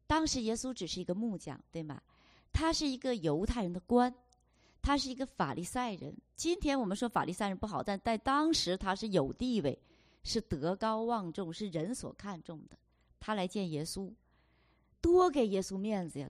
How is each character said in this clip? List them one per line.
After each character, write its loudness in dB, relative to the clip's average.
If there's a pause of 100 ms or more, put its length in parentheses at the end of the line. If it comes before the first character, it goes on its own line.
当 4
时 0
耶 0
稣 -4
只 -6
是 -6
一 -4
个 -2
木 -2
匠， -10 (120)
对 -8
吗？ -10 (540)
他 4
是 0
一 0
个 0
犹 2
太 0
人 0
的 -4
官， 4 (640)
他 2
是 0
一 -6
个 -4
法 -2
利 -4
赛 -4
人。 -10 (200)
今 0
天 2
我 0
们 0
说 0
法 0
利 -2
赛 -2
人 -4
不 -6
好， -2
但 -2
在 0
当 2
时 0
他 -2
是 -6
有 2
地 0
位， 2 (480)
是 -2
德 -2
高 0
望 -2
重， -6
是 -6
人 -4
所 -10
看 -12
重 -14
的。 -20 (420)
他 -4
来 0
见 -4
耶 -2
稣， -8 (880)
多 8
给 4
耶 2
稣 -4
面 -2
子 -8
呀， -8